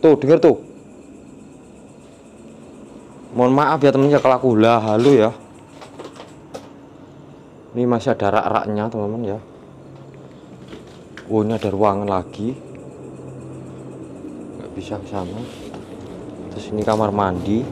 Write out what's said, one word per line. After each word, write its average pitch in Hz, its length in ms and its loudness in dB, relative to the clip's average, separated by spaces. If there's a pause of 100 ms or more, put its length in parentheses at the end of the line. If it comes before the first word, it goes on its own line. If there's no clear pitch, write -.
tuh 156 160 8
denger 147 240 4
tuh. 147 160 6 (2750)
Mohon 123 220 4
maaf 147 260 4
ya 139 140 6
temennya 139 240 4
kalau 131 200 4
aku 123 200 4
hula 113 240 6
halu 110 320 4
ya. 110 160 6 (2500)
Ini 123 140 0
masih 120 260 0
ada 101 220 0
rak-raknya 104 560 0
teman-teman 110 340 -6
ya. 104 140 -6 (1900)
Oh, 107 160 2
ini 113 80 0
ada 107 160 -2
ruangan 101 400 2
lagi. 101 420 -4 (2000)
Nggak - 160 -14
bisa 95 260 -10
ke 95 60 -14
sana. 95 340 -10 (1120)
Terus 104 220 -12
ini 107 80 -2
kamar 107 320 0
mandi 98 580 0